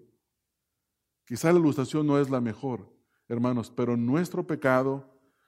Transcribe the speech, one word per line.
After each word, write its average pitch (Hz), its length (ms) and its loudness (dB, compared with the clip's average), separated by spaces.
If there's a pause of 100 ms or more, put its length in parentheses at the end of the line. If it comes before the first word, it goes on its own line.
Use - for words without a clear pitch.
(1300)
Quizá 139 260 0
la 175 80 6
ilustración 151 480 0
no 143 140 4
es 135 80 -2
la 131 100 -2
mejor, 117 500 -6 (380)
hermanos, 120 420 -2
pero 120 280 -2
nuestro 170 500 -2
pecado 135 680 0 (340)